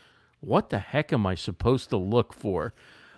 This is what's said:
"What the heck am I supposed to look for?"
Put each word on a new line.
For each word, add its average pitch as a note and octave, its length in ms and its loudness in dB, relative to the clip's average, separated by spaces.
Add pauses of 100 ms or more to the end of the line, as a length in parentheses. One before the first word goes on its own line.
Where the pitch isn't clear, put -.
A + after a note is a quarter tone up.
(400)
"What D#3 300 0
the A2 100 -2
heck D3 320 -2
am A2+ 140 2
I F#2 100 0
supposed A2+ 540 0
to B2 60 0
look G#2 380 0
for?" F#2 400 -4 (440)